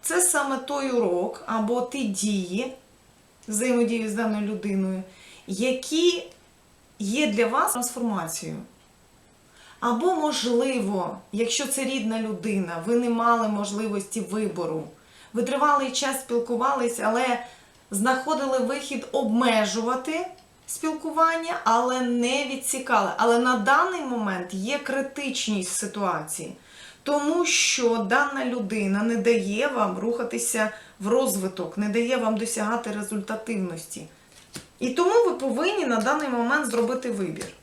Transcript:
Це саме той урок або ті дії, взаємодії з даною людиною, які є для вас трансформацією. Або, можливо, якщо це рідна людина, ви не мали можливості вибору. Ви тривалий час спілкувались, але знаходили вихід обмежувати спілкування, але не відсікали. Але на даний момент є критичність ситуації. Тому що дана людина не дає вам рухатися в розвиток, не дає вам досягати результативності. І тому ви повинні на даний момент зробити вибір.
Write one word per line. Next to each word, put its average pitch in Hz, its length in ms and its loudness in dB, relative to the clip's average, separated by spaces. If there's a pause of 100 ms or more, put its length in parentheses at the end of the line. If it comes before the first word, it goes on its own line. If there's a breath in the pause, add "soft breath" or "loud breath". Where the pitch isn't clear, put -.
Це 349 200 0
саме 277 360 2
той 269 340 -2
урок 190 540 0
або 226 360 0
ті 247 220 -4
дії, 202 720 -2 (760)
взаємодії 226 600 0
з 202 40 -6
даною 214 340 -2
людиною, 190 560 -2 (440 loud breath)
які 262 760 0 (760)
є 226 280 0
для 220 200 2
вас 262 240 2
трансформацією. 202 840 -4 (1200 loud breath)
Або, 247 360 2
можливо, 240 1040 0 (140)
якщо 233 360 -2
це 269 160 -2
рідна 226 380 -2
людина, 190 640 -2
ви 233 100 2
не 240 140 2
мали 233 380 2
можливості 202 760 -4
вибору. 175 600 -4 (500 loud breath)
Ви 233 100 0
тривалий 277 480 2
час 269 280 -2
спілкувались, 240 800 0
але 240 400 2 (520 loud breath)
знаходили 262 680 2
вихід 262 520 -2
обмежувати 233 1160 2 (400)
спілкування, 320 960 0
але 247 380 4
не 247 440 2
відсікали. 254 720 0
Але 233 220 4
на 247 180 4
даний 320 440 4
момент 202 520 -4
є 214 240 -2
критичність 269 960 -2
ситуації. 185 800 -4 (500 loud breath)
Тому 294 420 2
що 233 520 2
дана 269 480 2
людина 208 580 0
не 233 120 2
дає 220 520 2
вам 208 300 0
рухатися 226 720 -2 (280 loud breath)
в 196 80 -4
розвиток, 190 680 0
не 208 120 0
дає 233 280 2
вам 220 200 2
досягати 220 540 -2
результативності. 202 1160 -6 (720 loud breath)
І 247 100 0
тому 403 360 4
ви 349 60 4
повинні 302 540 0
на 240 120 2
даний 277 320 0
момент 247 420 0
зробити 233 400 0
вибір. 190 360 -4 (140)